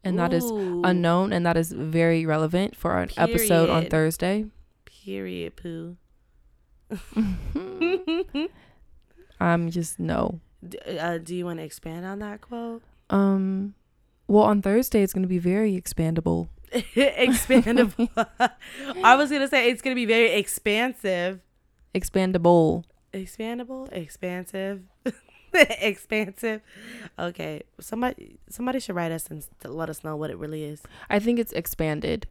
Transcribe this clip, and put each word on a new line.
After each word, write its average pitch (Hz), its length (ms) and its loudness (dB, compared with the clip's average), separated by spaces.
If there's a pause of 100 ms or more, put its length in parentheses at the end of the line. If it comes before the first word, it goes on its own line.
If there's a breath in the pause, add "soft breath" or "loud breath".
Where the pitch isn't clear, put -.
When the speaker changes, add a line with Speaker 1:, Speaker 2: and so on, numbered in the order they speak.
Speaker 1:
And 180 160 -2
that 175 140 2
is 170 120 2
Speaker 2:
Ooh. 190 400 -2
Speaker 1:
unknown, 180 480 2
and 175 120 0
that 170 120 2
is 165 160 -2
very 165 520 2
relevant 160 500 0
for 175 240 -2
an - 180 -4
episode 170 520 2
on 165 140 2
Speaker 2:
Period. - 80 -4
Speaker 1:
Thursday. 175 540 0 (400)
Speaker 2:
Period, 185 720 -12
poo. 170 400 -12 (920)
Speaker 1:
<laughs> 339 1600 -2 (920 soft breath)
I'm 170 300 2
just, 165 300 -6
no. 165 400 -2 (280)
Speaker 2:
D-, 175 100 -16 (220)
uh, 170 200 -4
do 165 160 -10
you 180 100 -6
wanna 165 160 -8
expand 160 440 -12
on 196 140 -10
that 208 220 -12
quote? 233 400 -12 (280)
Speaker 1:
Um, 196 680 0 (520)
well, 208 160 6
on 208 180 4
Thursday, 214 420 2
it's 190 100 -2
gonna 185 140 0
be 185 100 0
very 185 420 0
expandable. 165 680 -2 (120)
Speaker 2:
<laughs> - 140 -20
Expandable. 247 1400 4
<laughs> - 880 -2
I 233 120 10
was 285 160 4
gonna 277 160 0
say 247 220 4
it's 240 120 -2
gonna 262 140 -2
be 240 100 0
very 226 260 4
expansive. 196 1080 -2 (540)
Speaker 1:
Expandable. 175 880 4 (300)
Speaker 2:
Expandable? 240 800 -10
Expansive? 185 880 -8 (240)
<laughs> - 480 -12
Expansive? 214 1080 2 (560 loud breath)
Okay. 170 460 -8 (160)
Somebody, - 580 -6 (120)
somebody 254 300 -4
should 208 160 -8
write 170 160 -2
us 165 160 -8
and 156 120 -12
s-, - 100 -16 (120)
to - 80 -14
let 160 200 -6
us 156 140 -12
know 156 120 -6
what 151 140 -6
it 90 80 -10
really 156 260 -10
is. 151 180 -12 (280 loud breath)
Speaker 1:
I 208 100 2
think 233 200 0
it's 220 140 -4
expanded. 156 760 -4